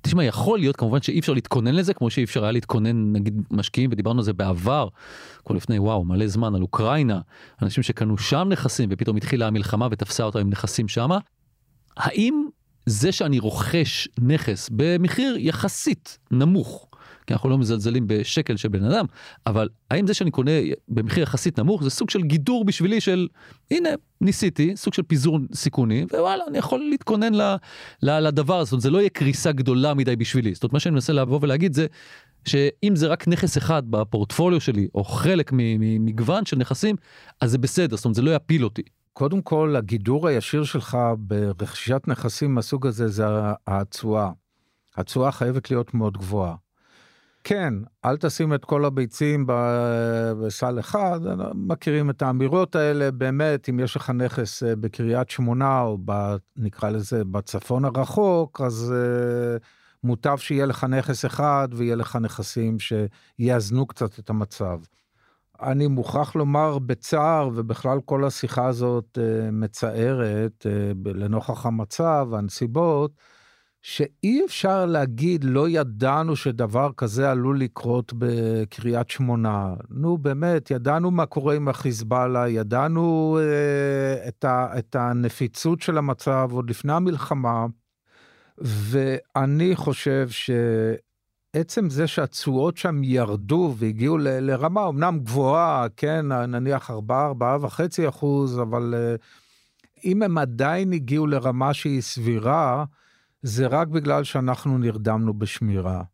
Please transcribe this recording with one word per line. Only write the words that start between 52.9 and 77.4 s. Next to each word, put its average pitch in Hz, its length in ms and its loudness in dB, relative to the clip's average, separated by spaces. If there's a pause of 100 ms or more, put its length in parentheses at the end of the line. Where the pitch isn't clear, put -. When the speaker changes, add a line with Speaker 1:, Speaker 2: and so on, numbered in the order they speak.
Speaker 2:
באמת, 139 580 0
אם 123 120 0
יש 127 160 -2
לך - 140 -6
נכס, 123 520 -2
אה, 117 140 0
בקריית 117 540 -2
שמונה, 127 500 0
או 107 240 -2
ב-, 101 320 -2 (200)
נקרא 107 340 -4
לזה, 110 340 -2
בצפון 101 600 -4
הרחוק, 156 800 0
אז, 120 320 -2
אה, 120 600 0 (480)
מוטב 123 320 0
שיהיה 139 300 0
לך 135 180 -2
נכס 131 400 0
אחד, 143 480 0
ויהיה 117 240 -2
לך 117 200 -4
נכסים 113 640 -2
שיאזנו 117 1080 -2
קצת - 320 -6
את 110 120 -12
המצב. 101 480 -4 (840)
אני 135 240 0
מוכרח 139 500 -2
לומר 147 420 2
בצער, 147 760 0
ובכלל 117 500 -2
כל 139 200 0
השיחה 131 420 -2
הזאת, 123 560 -2
אה, 110 280 0
מצערת, 110 1160 -2
אה, 101 280 0
ב-, 98 140 -6
לנוכח 104 580 -2
המצב, 131 640 0
הנסיבות, 143 800 0 (720)
שאי 226 640 0
אפשר 190 420 0
להגיד, 151 580 0
"לא 135 240 2
ידענו 143 680 0
שדבר 123 600 0
כזה 127 340 0
עלול 131 300 0